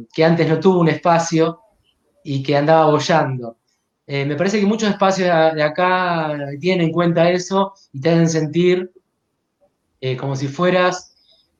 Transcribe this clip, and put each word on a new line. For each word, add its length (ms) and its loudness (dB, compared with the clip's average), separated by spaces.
que 120 2
antes 240 2
no 120 0
tuvo 200 4
un 80 4
espacio 720 0
y 180 -6
que 140 0
andaba 340 4
boyando. 680 -2
Eh, 180 -6
me 120 -4
parece 240 -2
que 60 0
muchos 220 0
espacios 400 0
de, 280 2
de 60 -2
acá 720 -2
tienen 280 0
en 40 -4
cuenta 380 2
eso 440 -2
y 80 -12
te 100 0
hacen 180 4
sentir, 640 0
eh, 160 -4
como 200 -6
si 120 -6
fueras, 680 0